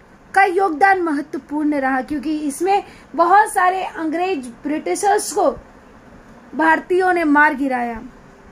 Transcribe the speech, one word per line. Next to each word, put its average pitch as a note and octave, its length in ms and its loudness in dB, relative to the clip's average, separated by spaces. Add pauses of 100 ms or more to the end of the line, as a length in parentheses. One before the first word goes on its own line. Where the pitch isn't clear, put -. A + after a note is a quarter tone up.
(340)
का G4 100 6
योगदान F#4+ 580 2
महत्वपूर्ण D4 760 -4
रहा, C4 260 -2
क्योंकि D4 380 -6
इसमें F4 440 0 (320)
बहुत F#4 380 4
सारे F#4 300 0
अंग्रेज D#4+ 640 -4
ब्रिटिशर्स F4 840 -2
को D#4 200 0 (1040)
भारतीयों D#4+ 580 2
ने E4+ 100 0
मार D4 300 4
गिराया। A#3+ 480 -4 (500)